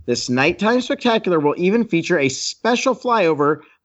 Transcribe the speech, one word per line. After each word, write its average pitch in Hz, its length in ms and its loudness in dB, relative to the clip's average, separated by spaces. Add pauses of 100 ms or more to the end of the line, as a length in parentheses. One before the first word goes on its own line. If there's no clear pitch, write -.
This 120 260 -2
nighttime 175 520 0
spectacular 220 580 0
will 147 180 0
even 196 260 2
feature 170 360 0
a 135 80 2
special 240 680 -2
flyover 160 640 0 (260)